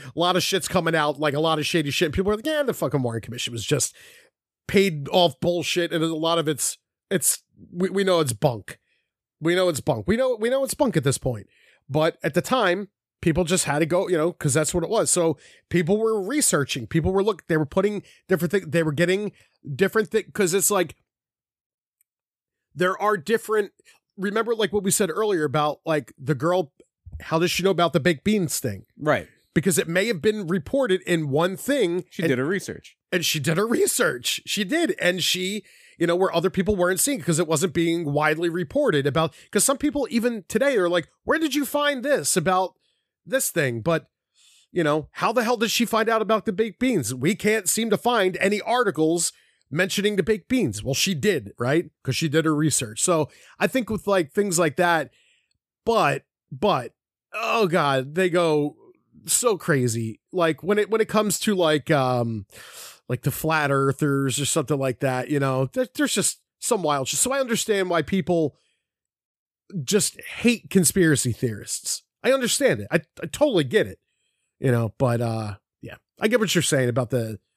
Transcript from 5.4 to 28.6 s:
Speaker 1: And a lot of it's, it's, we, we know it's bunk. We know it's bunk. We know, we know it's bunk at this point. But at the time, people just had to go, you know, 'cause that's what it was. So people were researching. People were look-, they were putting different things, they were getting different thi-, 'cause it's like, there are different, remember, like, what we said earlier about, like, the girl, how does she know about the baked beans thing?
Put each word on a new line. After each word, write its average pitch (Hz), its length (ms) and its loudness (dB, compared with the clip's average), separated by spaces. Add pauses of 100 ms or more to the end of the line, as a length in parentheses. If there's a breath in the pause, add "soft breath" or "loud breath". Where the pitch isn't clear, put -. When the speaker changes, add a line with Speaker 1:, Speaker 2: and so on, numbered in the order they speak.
Speaker 1:
And 160 100 0
a 165 100 0
lot 165 240 0
of 156 120 0
it's, - 280 -4 (320)
it's, - 340 -2 (280)
we, 175 180 -2
we 196 140 -2
know 185 160 2
it's 135 140 0
bunk. 113 440 -4 (640)
We 170 160 -2
know 180 140 2
it's 147 100 -2
bunk. 113 260 -4
We 214 120 2
know, 254 200 0
we 220 120 -2
know 269 160 0
it's - 80 -6
bunk 240 240 0
at 131 80 0
this 135 140 0
point. 117 280 -6 (400 soft breath)
But 156 360 0
at 170 100 -2
the 180 80 0
time, 202 480 0 (320)
people 165 240 2
just 175 200 0
had 147 140 0
to 165 60 2
go, 175 240 0
you 175 80 2
know, 160 160 0
'cause 139 200 -2
that's 151 200 0
what 175 100 -2
it 156 60 -4
was. 196 220 0
So 165 260 2 (320 loud breath)
people 175 280 2
were 220 240 0
researching. 180 640 -2
People 165 260 0
were 196 100 2
look-, 202 240 -2
they 165 100 0
were 156 80 0
putting 202 380 -2 (240 soft breath)
different 175 240 0
things, 196 160 0
they 165 160 0
were 156 80 0
getting 180 400 0 (440 soft breath)
different 196 340 0
thi-, 214 140 0
'cause 180 300 -2
it's 190 180 2
like, 180 240 0 (1800)
there 185 260 0
are 208 160 2
different, 214 540 -2 (460 soft breath)
remember, 208 380 -2
like, 208 160 0
what 202 120 -2
we 190 80 0
said 196 180 2
earlier 202 340 0
about, 147 420 0
like, 156 320 -2
the 139 180 -4
girl, 170 360 0 (500)
how 160 180 -2
does 170 120 2
she 175 120 -2
know 190 80 4
about 170 220 2
the 170 60 2
baked 151 240 0
beans 208 360 0
thing? 101 260 -6 (120)